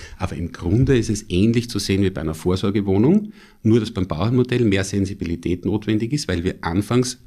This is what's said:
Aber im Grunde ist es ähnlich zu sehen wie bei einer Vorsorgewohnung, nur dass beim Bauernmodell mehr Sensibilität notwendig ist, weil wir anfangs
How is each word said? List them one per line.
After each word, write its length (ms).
Aber 200
im 160
Grunde 440
ist 120
es 200
ähnlich 400
zu 100
sehen 220
wie 100
bei 100
einer 120
Vorsorgewohnung, 1000
nur 200
dass 100
beim 160
Bauernmodell 560
mehr 220
Sensibilität 800
notwendig 480
ist, 160
weil 160
wir 160
anfangs 640